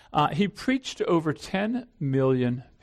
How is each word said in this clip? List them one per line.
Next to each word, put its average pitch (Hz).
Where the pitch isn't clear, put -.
Uh, 147
he 170
preached -
to -
over 165
ten 220
million 131